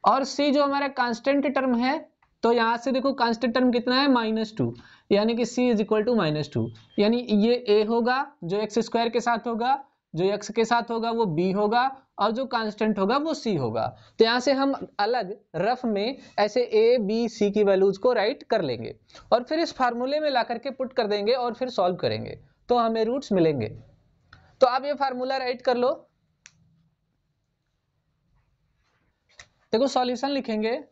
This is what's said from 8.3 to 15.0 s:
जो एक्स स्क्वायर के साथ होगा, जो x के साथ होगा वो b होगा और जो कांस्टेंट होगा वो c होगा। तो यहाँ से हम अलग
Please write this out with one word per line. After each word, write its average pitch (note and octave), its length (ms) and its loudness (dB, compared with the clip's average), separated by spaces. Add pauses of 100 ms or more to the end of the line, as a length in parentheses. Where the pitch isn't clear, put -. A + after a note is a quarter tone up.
जो F#3 160 -2
एक्स G#3+ 200 -2
स्क्वायर A#3 300 0
के A#3+ 120 0
साथ A#3 260 -2
होगा, A#3 260 -2 (400)
जो F3 140 -2
x G#3 260 -4
के A3+ 120 2
साथ A#3 260 0
होगा A3+ 200 -4
वो A#3 140 0 (100)
b F3+ 200 0
होगा G#3+ 280 2 (360)
और G#3+ 120 2
जो C4 160 -4
कांस्टेंट G#3+ 520 -2
होगा G#3 180 2
वो D4+ 180 -2
c A3 240 -2
होगा। A2+ 260 -2 (340)
तो A3 60 8
यहाँ A#3 140 2
से C#4 140 2
हम C4+ 200 2 (260)
अलग G#3+ 380 -2 (200)